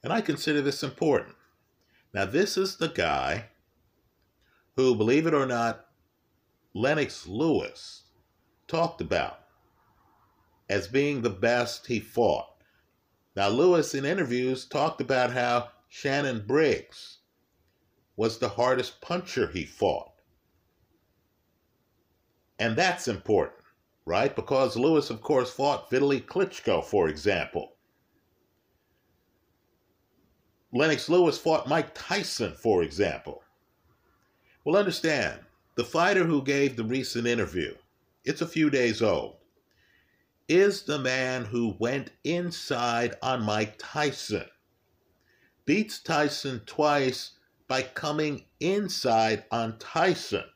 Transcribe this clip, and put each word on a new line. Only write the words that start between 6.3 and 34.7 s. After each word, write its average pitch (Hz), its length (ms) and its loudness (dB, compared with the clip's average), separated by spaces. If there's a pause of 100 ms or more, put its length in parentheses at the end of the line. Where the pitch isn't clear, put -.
Lennox 139 540 -2
Lewis 120 760 -2 (640)
talked 165 340 -2
about 82 380 -2 (1300)
as 95 180 0
being 139 340 0
the 117 80 0
best 117 580 0
he 117 120 -2
fought. 107 480 0 (880)
Now, 98 140 2
Lewis 160 440 4
in 139 120 -4
interviews 131 600 -2
talked 151 360 -2
about 123 320 2
how 120 360 0 (180)
Shannon 135 600 -4
Briggs - 720 0 (960)
was 110 220 -2
the 120 120 -4
hardest 123 520 -2
puncher 170 460 -4
he 80 180 -6
fought. - 460 -2 (2500)
And 113 160 0
that's 175 320 0
important, 107 560 0 (420)
right? 110 300 0
Because 131 400 0
Lewis, 151 340 4
of 113 120 -8
course, 131 280 0
fought 139 400 -2
Vitaly 139 320 2
Klitschko, 117 640 -2
for 92 240 2
example. 78 680 -2 (3000)
Lennox 147 340 2
Lewis 170 300 4
fought 156 320 0
Mike 156 260 0
Tyson, 120 580 -4
for 98 300 2
example. 76 580 -4 (1200)
Well, 156 100 2